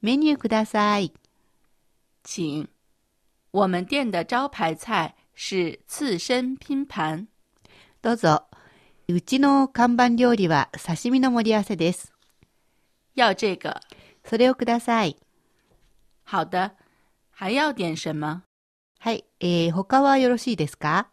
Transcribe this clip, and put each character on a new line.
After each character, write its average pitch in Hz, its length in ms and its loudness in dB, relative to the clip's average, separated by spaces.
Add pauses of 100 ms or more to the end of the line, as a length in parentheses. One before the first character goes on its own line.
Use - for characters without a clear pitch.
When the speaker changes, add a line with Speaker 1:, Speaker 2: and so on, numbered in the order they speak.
Speaker 1:
メ 233 140 0
ニ 302 160 2
ュ - 20 2
ー 277 40 -10
く 226 100 -4
だ 220 180 0
さ 208 320 0
い。 185 140 -4 (1120)
Speaker 2:
请。 151 440 -6 (840)
我 196 160 2
们 180 180 -2
店 277 240 -2
的 175 140 -2
招 254 240 -2
牌 165 260 -4
菜 180 400 -4 (200)
是 175 520 -4
刺 247 320 -4
身 254 380 -2
拼 277 280 -6
盘。 170 440 -6 (720)
Speaker 1:
ど 233 100 0
う 240 40 -2
ぞ。 165 260 2 (680)
う 175 120 0
ち - 180 -2
の 277 300 4
看 240 260 2
板 240 220 4
料 240 180 4
理 196 140 2
は 151 240 2
刺 - 380 -6
身 262 100 4
の 262 100 2
盛 226 200 0
り 220 40 4
合 214 40 2
わ 202 60 0
せ 208 120 -6
で 165 160 2
す。 - 200 -10 (1000)
Speaker 2:
要 233 200 4
这 190 220 -2
个。 - 240 -8 (440)
Speaker 1:
そ - 120 -6
れ 240 120 6
を 254 80 2
く - 80 -4
だ 233 160 0
さ 226 240 0
い。 151 120 -4 (1080)
Speaker 2:
好 175 200 -4
的。 185 280 -4 (580)
还 190 220 -8
要 277 200 0
点 165 240 -4
什 160 160 -8
么？ 151 300 -6 (560)
Speaker 1:
は 233 140 -4
い。 - 120 -8 (140)
え 170 300 0
ー、 165 40 -2
他 196 300 2
は 277 160 4
よ 254 120 4
ろ 240 80 0
し 240 160 -4
い - 20 -14
で 156 100 -2
す - 100 -10
か？ 160 360 -2